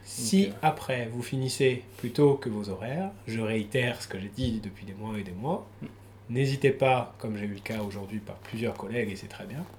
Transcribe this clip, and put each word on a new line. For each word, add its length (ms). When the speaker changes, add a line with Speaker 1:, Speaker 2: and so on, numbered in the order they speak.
Speaker 1:
Si 420
Speaker 2:
Donc, 80
euh, 80
Speaker 1:
après 500
vous 100
finissez 600
plus 140
tôt 220
que 140
vos 220
horaires, 400
je 140
réitère 600
ce 80
que 100
j'ai 100
dit 320
depuis 260
des 80
mois 240
et 60
des 80
mois, 340
Speaker 2:
Mm. 40
Speaker 1:
n'hésitez 400
pas, 480
comme 180
j'ai 100
eu 80
le 60
cas 220
aujourd'hui 380
par 160
plusieurs 380
collègues, 360
et 60
c'est 100
très 180
bien, 200